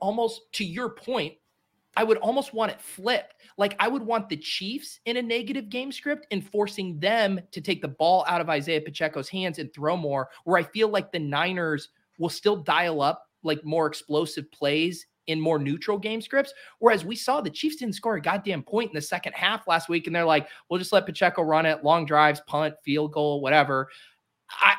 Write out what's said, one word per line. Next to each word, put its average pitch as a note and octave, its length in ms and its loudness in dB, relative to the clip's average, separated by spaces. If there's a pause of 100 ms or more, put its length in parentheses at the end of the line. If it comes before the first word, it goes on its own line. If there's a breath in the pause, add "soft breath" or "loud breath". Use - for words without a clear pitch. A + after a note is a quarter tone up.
almost, A3+ 520 -2
to G#3 120 -4
your A3 240 -6
point, A#3 460 -6 (640)
I A3 60 4
would A3 140 4
almost A#3+ 360 -2
want A3 200 -2
it - 80 -20
flipped. - 540 -4 (220 soft breath)
Like, G3+ 220 2
I G#3 80 2
would C4 140 -2
want A3 260 -2
the D#3+ 80 -6
Chiefs - 720 -8
in A#3 100 -2
a B3 60 -2
negative A#3 480 -4
game B3+ 240 -8
script D4 360 -6
and G3 160 -4
forcing G3+ 540 -4
them G3 400 2 (120)
to E3 100 -10
take D#3+ 200 -2
the D3+ 60 -4
ball D#3+ 400 4
out F3 140 2
of D#3+ 80 -4
Isaiah D3+ 320 0
Pacheco's D3+ 480 -4
hands F#3 300 -4
and C3+ 140 -10
throw D3+ 220 0
more, C#3 320 -2 (160 loud breath)
where F3 140 4
I E3+ 60 2
feel G#3+ 260 0
like G3 240 -2
the F3 60 -2
Niners D#3 680 -2 (280)
will E3 100 -2
still G#3 300 0
dial E3 440 0
up, - 280 0 (140)
like, D#3 200 -2
more D#3 240 2
explosive D3+ 640 -4
plays D#3+ 560 0 (200)
in D#3+ 120 -2
more D#3+ 180 2
neutral D3+ 400 -2
game G#3+ 240 -6
scripts. C#4 320 -2 (260 loud breath)
Whereas G#3+ 260 4
we A3 100 -8
saw C4 240 -2
the F#3 100 -4
Chiefs D#4 280 -6
didn't G#3+ 180 -6
score A3+ 200 -4
a D#3+ 60 -6
goddamn F3+ 420 -2
point A3 260 -2
in - 60 -10
the D3+ 60 -6
second F3+ 300 -6
half G#3 340 -2
last E3 220 0
week, E3+ 180 0
and E3 80 -6
they're E3+ 120 2
like, D3+ 240 4 (180 loud breath)
"We'll F3+ 120 0
just F3+ 120 -8
let F#3+ 140 6
Pacheco F3 380 0
run D#3+ 220 4
it, D#3 160 0
long D#3 240 4
drives, D3+ 400 4
punt, D3+ 380 -2
field D3+ 300 0
goal, D3 260 0
whatever." C#3 500 4 (600 loud breath)
I, G3 280 6